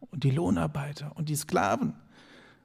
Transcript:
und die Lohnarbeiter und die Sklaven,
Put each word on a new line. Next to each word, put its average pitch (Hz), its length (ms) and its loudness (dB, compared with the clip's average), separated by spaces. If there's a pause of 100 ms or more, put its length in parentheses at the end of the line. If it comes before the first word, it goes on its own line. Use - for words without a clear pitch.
(120)
und 151 120 -6
die 135 80 6
Lohnarbeiter 147 840 0
und 151 140 -4
die 147 60 0
Sklaven, 196 600 2 (680)